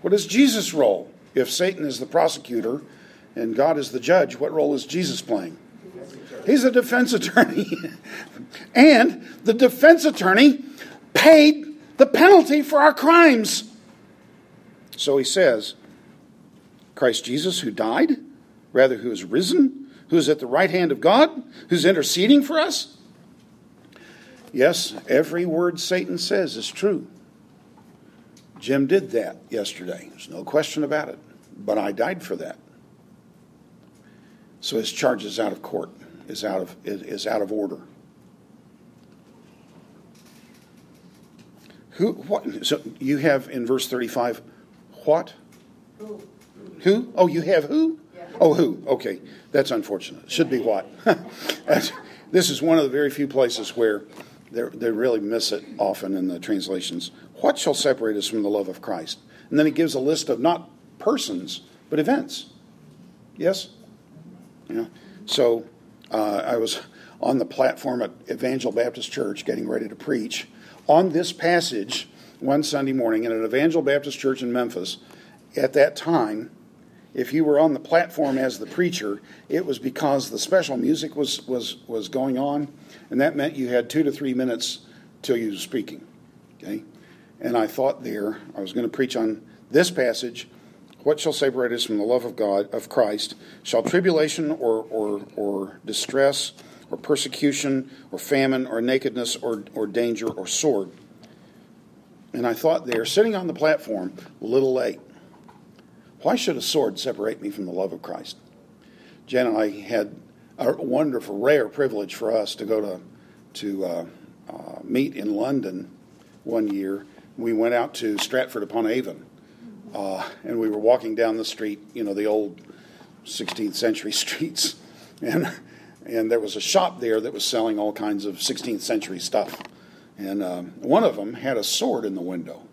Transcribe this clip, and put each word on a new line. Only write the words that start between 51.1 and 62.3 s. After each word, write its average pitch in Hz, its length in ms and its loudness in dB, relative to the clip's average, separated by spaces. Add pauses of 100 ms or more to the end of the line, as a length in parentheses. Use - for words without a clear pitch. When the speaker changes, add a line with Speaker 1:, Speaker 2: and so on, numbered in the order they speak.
Speaker 1:
That's, - 260 2 (400)
this 175 180 4
is 135 120 -4
one 165 160 4
of 151 60 4
the 135 60 0
very 143 200 0
few 143 180 -4
places 117 480 -2
where 107 280 0 (480)
they, 117 120 -4 (100)
they 117 160 -4
really 113 300 0
miss 107 320 -2
it 98 140 -6 (120)
often 98 380 -2
in 92 120 -2
the 87 120 -6
translations. 92 720 -6 (240)
What - 220 2
shall 156 160 -2
separate 113 420 0
us 98 120 -4
from 110 140 -2
the 101 80 -2
love 101 180 0
of 90 140 -12
Christ? 85 380 -8 (300)
And 143 100 2
then 156 60 4
he 151 60 2
gives 156 220 0
a 135 60 -2
list 143 300 -2
of 117 100 0
not 165 300 0 (280)
persons, 104 640 -4 (280)
but 156 100 -2
events. - 480 -2 (880)